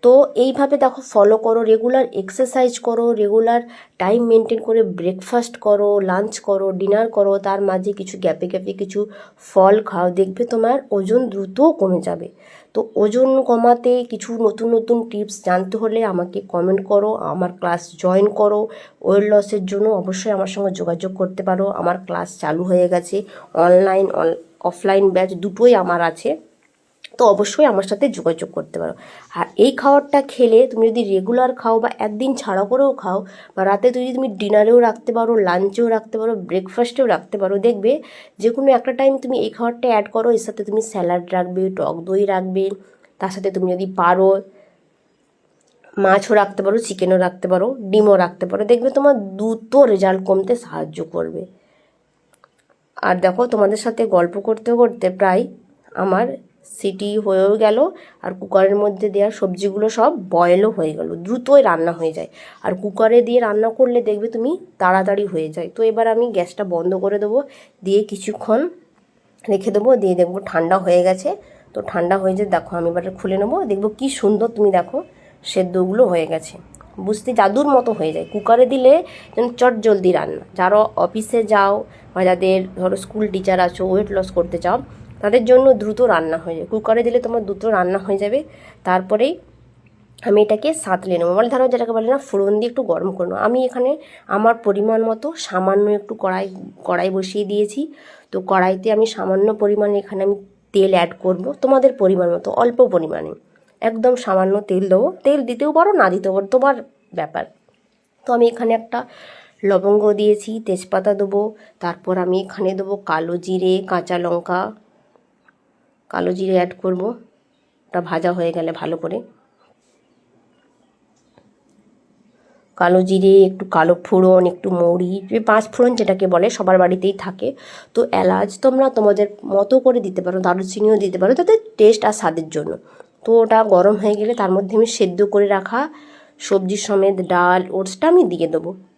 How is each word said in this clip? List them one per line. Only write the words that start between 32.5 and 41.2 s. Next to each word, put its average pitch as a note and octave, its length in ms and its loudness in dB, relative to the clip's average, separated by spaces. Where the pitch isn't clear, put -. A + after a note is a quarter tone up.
করেও C4+ 200 2
খাও, F#3+ 180 -4
বা F#3+ 140 -4
রাতে G3+ 180 2
যদি B3 200 -4
তুমি C4+ 100 -2
ডিনারেও G#3+ 460 6
রাখতে A3+ 300 -4
পারো, A#3 160 0
লাঞ্চেও G3 480 0
রাখতে A3 260 -6
পারো, A3+ 120 -2
ব্রেকফাস্টেও A#3+ 640 -2
রাখতে - 280 -4
পারো, G3 140 -2
দেখবে A3 240 0
যে A3 140 2
কোনো C4+ 220 2
একটা B3+ 220 -4
টাইম C4+ 140 4
তুমি B3+ 120 -4
এই A3 100 -6
খাবারটা A#3+ 360 -4
অ্যাড G#3 140 2
করো, A3+ 220 0
এর A3+ 100 -4
সাথে G#3 200 -12
তুমি G#3+ 140 -2
স্যালাড F3 320 -2